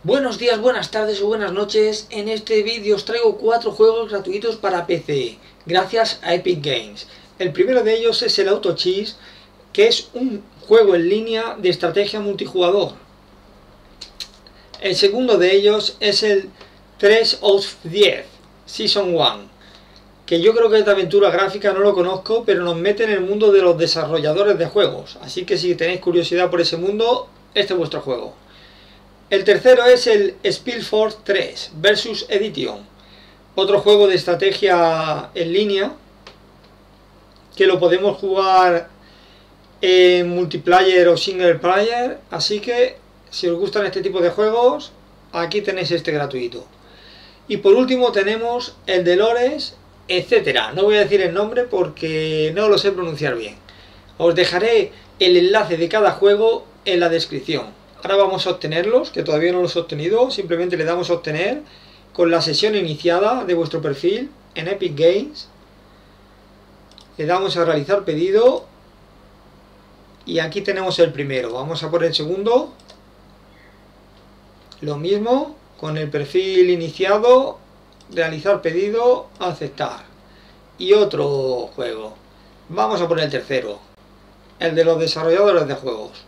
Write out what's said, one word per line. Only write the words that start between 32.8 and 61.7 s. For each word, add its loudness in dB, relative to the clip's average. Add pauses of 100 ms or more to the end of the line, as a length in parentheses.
otro 2
juego 6
de 2
estrategia 0
en -4
línea, 0 (1600)
que 2
lo 2
podemos 2
jugar 2 (960)
en 4
multiplayer 4
o 6
single 0
player, -2 (100)
así -4
que 0 (340)
si -4
os -2
gustan -2
este -4
tipo -4
de 2
juegos, 0 (400)
aquí -4
tenéis -4
este -4
gratuito. -6 (840)
Y -4
por 6
último 2
tenemos -2 (100)
el 0
Dolores, 0 (320)
etcétera. 0
No 0
voy 4
a 4
decir 2
el -2
nombre -2
porque -4
no 0
lo 4
sé 0
pronunciar -6
bien. -10 (600)
Os 2
dejaré 2 (260)
el 4
enlace 2
de -2
cada 2
juego 2 (220)
en 0
la 2
descripción. -6 (260)
Ahora -2
vamos 0
a -2
obtenerlos, -2
que -8
todavía 0
no -2
los -4
he -2
obtenido. -2
Simplemente -4
le -4
damos -4
a 2
obtener -6 (500)